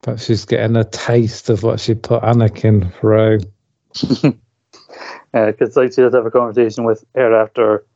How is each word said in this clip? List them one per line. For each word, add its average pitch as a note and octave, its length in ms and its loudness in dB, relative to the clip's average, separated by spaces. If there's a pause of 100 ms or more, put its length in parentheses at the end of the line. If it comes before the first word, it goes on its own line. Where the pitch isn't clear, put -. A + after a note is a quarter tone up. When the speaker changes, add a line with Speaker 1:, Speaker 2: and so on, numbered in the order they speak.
Speaker 1:
perhaps A#2 240 -8
she's A2+ 180 -2
getting A#2 320 -2
a A2+ 80 2
taste A#2+ 640 -2
of G#2 140 0
what A2+ 180 -2
she A2+ 140 -2
put A#2 280 -4
Anakin A2 720 0
through. A2 460 2 (540)
Speaker 2:
<laughs> - 440 -2 (960)
Uh, G#2+ 180 2
'cause, A2+ 240 -2
like, B2+ 160 2
she - 80 0
does B2 140 4
have A#2+ 100 2
a A2+ 60 -4
conversation A#2 540 0
with A2+ 200 -2 (100)
her A#2+ 200 2
after A2 500 0 (120)